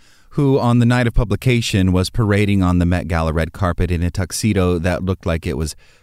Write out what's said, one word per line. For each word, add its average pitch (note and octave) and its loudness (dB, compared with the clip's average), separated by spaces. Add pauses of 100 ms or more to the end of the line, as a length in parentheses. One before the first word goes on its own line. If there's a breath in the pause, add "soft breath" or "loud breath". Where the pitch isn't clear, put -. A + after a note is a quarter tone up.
(320 soft breath)
who C3+ 0
on A#2+ 2
the A#2+ 4
night B2 2
of - -4
publication G#2 2
was F2+ 0
parading G2+ 2
on F2+ 2
the F2 4
Met F2 0
Gala D#2+ -2
red D#2+ -2
carpet E2+ -2
in E2+ -2
a F2 -2
tuxedo F2+ 0
that F2 -2
looked F#2 -4
like E2 -4
it C#2+ -4
was D#2 -6 (280 soft breath)